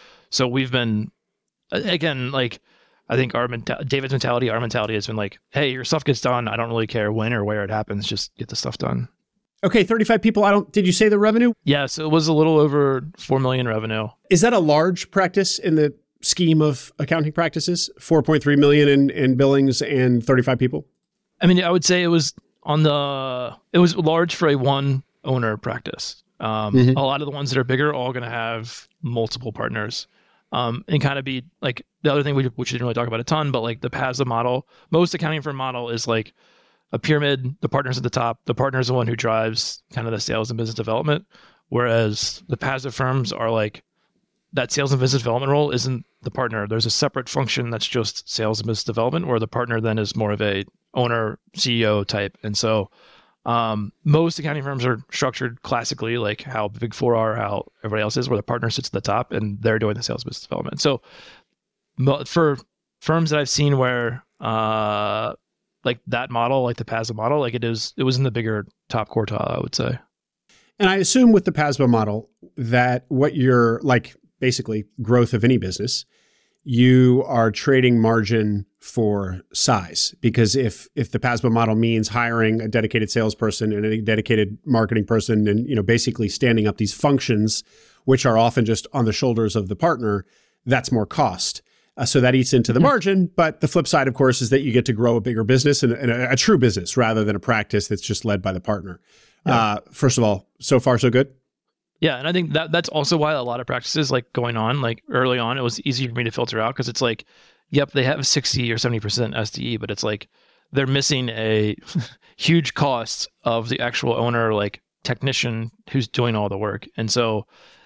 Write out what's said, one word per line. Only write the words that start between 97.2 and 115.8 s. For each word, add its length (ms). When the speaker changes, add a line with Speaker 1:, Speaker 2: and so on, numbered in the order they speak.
Speaker 2:
than 120
a 40
practice 480
that's 140
just 220
led 180
by 100
the 80
partner. 400
Speaker 1:
Yeah. 100
Speaker 2:
Uh, 240
first 260
of 60
all, 240
so 200
far, 180
so 100
good? 240
Speaker 1:
Yeah, 180
and 100
I 40
think 200
that 200
that's 180
also 260
why 160
a 100
lot 180
of 60
practices, 440
like, 240
going 220
on, 260
like, 280
early 280
on, 180
it 60
was 180
easier 300
for 40
me 100
to 60
filter 300
out 160
'cause 120
it's 120
like, 240
yep, 220
they 120
have 220
sixty 440
or 60
seventy 240
percent 340
S 160
D 120
E, 160
but 120
it's 120
like 260
they're 140
missing 440
a 440
<laughs> 300
huge 380
cost 540
of 260
the 100
actual 340
owner, 380
like, 300
technician 640